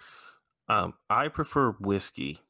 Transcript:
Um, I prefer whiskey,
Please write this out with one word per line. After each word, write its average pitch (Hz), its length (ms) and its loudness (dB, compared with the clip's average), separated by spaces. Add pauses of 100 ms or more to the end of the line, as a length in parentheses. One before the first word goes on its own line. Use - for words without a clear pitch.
(680)
Um, 92 260 0 (140)
I 131 200 2
prefer 143 440 0
whiskey, 95 760 -4